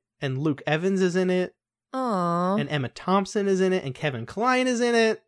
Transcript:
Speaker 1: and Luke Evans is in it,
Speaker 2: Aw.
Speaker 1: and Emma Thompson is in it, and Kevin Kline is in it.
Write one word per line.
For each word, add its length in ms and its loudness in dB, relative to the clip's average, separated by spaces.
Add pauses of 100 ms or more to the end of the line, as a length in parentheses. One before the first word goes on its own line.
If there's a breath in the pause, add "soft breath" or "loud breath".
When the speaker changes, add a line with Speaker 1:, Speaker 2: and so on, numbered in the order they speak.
(220)
Speaker 1:
and 160 -4
Luke 280 -2
Evans 360 0
is 160 2
in 120 2
it, 240 0 (400)
Speaker 2:
Aw. 640 0
Speaker 1:
and 140 -2
Emma 180 -2
Thompson 640 0
is 100 2
in 140 2
it, 100 0
and 100 -8
Kevin 320 -4
Kline 420 0
is 120 0
in 160 2
it. 320 2